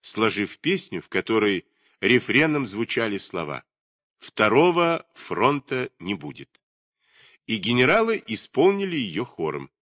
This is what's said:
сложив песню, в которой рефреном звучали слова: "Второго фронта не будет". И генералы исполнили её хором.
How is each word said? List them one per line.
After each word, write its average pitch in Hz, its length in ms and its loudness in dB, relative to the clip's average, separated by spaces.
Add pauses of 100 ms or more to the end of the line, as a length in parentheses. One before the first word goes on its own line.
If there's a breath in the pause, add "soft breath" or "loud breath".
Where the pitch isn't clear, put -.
сложив 104 580 -2
песню, 151 420 -4
в - 60 -20
которой 101 580 0 (360)
рефреном 139 680 2
звучали 107 500 -4
слова: 78 460 -8 (560)
"Второго 165 920 2
фронта 127 760 -2 (100)
не 92 140 -6
будет". 76 480 -14 (880 soft breath)
И 113 100 -4
генералы 131 680 2
исполнили 180 720 0
её 104 260 -4
хором. 73 480 -8 (100)